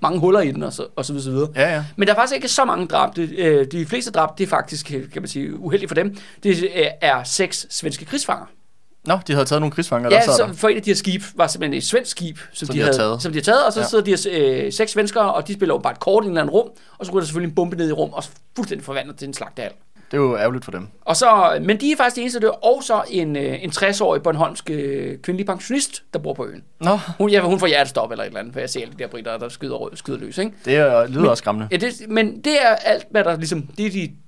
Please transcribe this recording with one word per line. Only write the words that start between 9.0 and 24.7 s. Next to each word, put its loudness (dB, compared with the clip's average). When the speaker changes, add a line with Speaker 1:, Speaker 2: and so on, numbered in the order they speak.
Speaker 2:
Nå, 2
de -2
havde 4
taget 2
nogle 0
krigsfanger, -2
Speaker 1:
Ja, 8
Speaker 2:
der 8
sad 4
Speaker 1:
så 4
Speaker 2:
der. -8
Speaker 1:
for 2
et 4
af -2
de -2
her 4
skibe -2
var 4
simpelthen -4
et -4
svensk 0
skib, -8
som -12
Speaker 2:
Som -8
Speaker 1:
de -4
Speaker 2:
de 0
har 2
Speaker 1:
havde, 4
Speaker 2:
taget. 0
Speaker 1:
som -4
de -4
har -2
taget, 6
og 2
så -2
Speaker 2:
Ja. 0
Speaker 1:
sidder 2
de 0
her, 2
øh, -4
seks 0
svenskere, 2
og -2
de -8
spiller 0
jo -2
bare -2
et -16
kort 2
i -6
en -2
eller 0
anden -2
rum, 4
og -10
så -10
ryger 2
der 0
selvfølgelig -4
en -16
bombe 0
ned -2
i -2
rum, -4
og -8
fuldstændig -6
forvandlet -8
til -10
en -10
slagtehal. -10
Speaker 2:
Det -2
er 4
jo 2
ærgerligt 0
for -12
dem. -10
Speaker 1:
Og 0
så, 6
men 0
de 2
er 2
faktisk 2
de -4
eneste, -4
der 2
dør, 4
og 2
så 0
en, -2
øh, -4
en -6
tres-årig 2
bornholmsk, -2
øh, -4